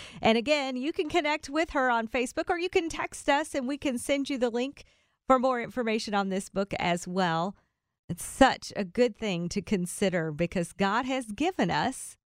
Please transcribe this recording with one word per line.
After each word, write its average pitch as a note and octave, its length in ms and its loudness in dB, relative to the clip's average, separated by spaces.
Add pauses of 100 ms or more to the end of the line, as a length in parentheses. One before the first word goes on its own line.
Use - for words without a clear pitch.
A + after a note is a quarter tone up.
(200)
And A3 160 6
again, C4+ 400 0
you C4+ 160 -2
can D#4+ 160 -2
connect D4+ 400 0
with D#4+ 220 -2
her C4 200 2
on A3+ 180 0
Facebook, B3+ 420 -2
or F4 80 2
you F4+ 100 -2
can E4+ 200 2
text - 400 -6
us D4 260 2
and B3+ 140 -2
we C#4+ 100 -4
can B3+ 200 -2
send C#4 320 0
you C4+ 80 -2
the A#3+ 120 2
link B3 340 -4 (420)
for C4 120 6
more B3 220 2
information A3 540 -2
on G3 160 0
this F#3+ 180 -2
book G3 300 -4
as F3 280 0
well. F3+ 480 0 (540)
It's - 160 -8
such - 500 4
a - 80 -2
good G#3+ 360 2
thing F3 320 -2
to G#3 100 -2
consider F3 720 -2
because E3+ 400 -2
God G3+ 320 0
has B3+ 220 -2
given A3+ 440 0
us D#3+ 460 -2 (100)